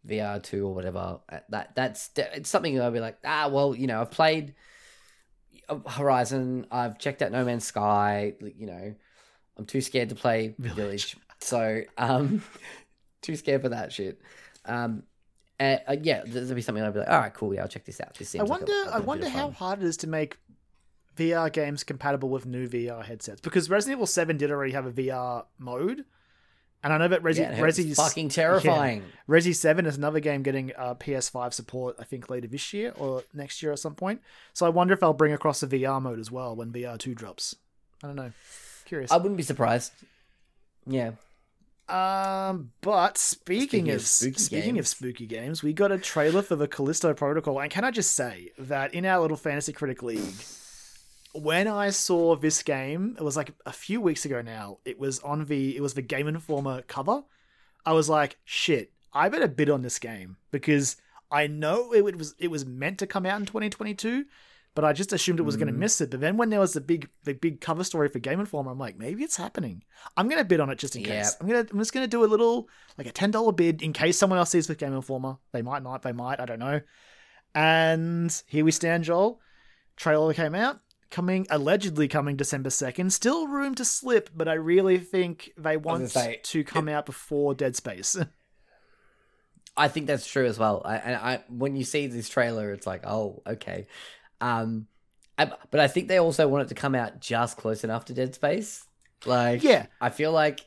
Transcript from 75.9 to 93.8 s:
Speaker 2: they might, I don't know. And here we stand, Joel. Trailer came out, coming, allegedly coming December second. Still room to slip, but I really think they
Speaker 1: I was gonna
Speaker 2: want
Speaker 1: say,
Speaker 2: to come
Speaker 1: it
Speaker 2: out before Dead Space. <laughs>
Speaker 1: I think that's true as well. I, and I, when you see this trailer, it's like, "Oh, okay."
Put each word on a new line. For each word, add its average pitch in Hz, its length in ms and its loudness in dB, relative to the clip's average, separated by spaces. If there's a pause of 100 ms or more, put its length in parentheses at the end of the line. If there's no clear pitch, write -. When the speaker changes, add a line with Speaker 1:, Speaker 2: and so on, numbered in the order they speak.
Speaker 2:
they 127 100 -4
might, 123 280 -4
I 127 60 -4
don't 113 140 -6
know. 143 200 0 (760)
And 165 920 4
here 156 180 2
we 160 60 8
stand, 170 340 2
Joel. 185 360 2 (560)
Trailer 156 380 4
came 160 220 0
out, 226 240 0 (300)
coming, 185 400 0
allegedly 151 580 2
coming 143 260 0
December 135 360 -2
second. 180 420 0
Still 311 340 2
room 277 300 -2
to 254 80 -6
slip, 247 500 2
but 160 140 -2
I 160 60 2
really 180 440 6
think 180 580 -4
they 156 180 0
Speaker 1:
I - 20 0
was 151 80 -4
gonna 165 160 0
Speaker 2:
want 120 100 -4
Speaker 1:
say, 117 320 0
Speaker 2:
to 151 220 -2
come 156 240 -2
Speaker 1:
it 151 60 -4
Speaker 2:
out 147 120 -2
before 143 480 -2
Dead 131 220 -2
Space. 98 460 -4
<laughs> - 1500 -14
Speaker 1:
I 147 120 6
think 151 180 -4
that's 139 200 -2
true 131 200 2
as 107 120 0
well. 107 260 2
I, 110 120 -2
and 120 200 -4
I, 120 320 -4
when 131 280 -2
you 131 80 -2
see 143 220 0
this 120 220 -6
trailer, 113 440 0
it's 98 140 -10
like, 92 200 -6
"Oh, 104 400 -4
okay." 101 400 -8 (540)